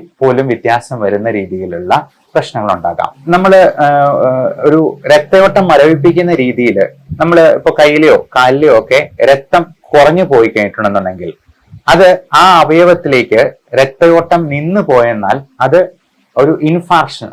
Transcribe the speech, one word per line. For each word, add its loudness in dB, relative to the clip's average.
പോലും 0
വ്യത്യാസം -6
വരുന്ന -4
രീതിയിലുള്ള -6
പ്രശ്നങ്ങൾ -4
ഉണ്ടാകാം. -6
നമ്മള്, 4
ആ, 0
ആ, 0
ഒരു 0
രക്തയോട്ടം 2
മരവിപ്പിക്കുന്ന 2
രീതിയിൽ -2
നമ്മള് 4
ഇപ്പൊ -2
കൈയിലെയോ 2
കാലിലെയോ 2
ഒക്കെ -2
രക്തം 0
കുറഞ്ഞു 2
പോയി 2
കഴിഞ്ഞിട്ടുണ്ടെന്നുണ്ടെങ്കിൽ -6
അത് 4
ആ 4
അവയവത്തിലേക്ക് 0
രക്തയോട്ടം 0
നിന്നു -4
പോയെന്നാൽ -2
അത് 0
ഒരു 0
ഇൻഫാർക്ഷൻ -4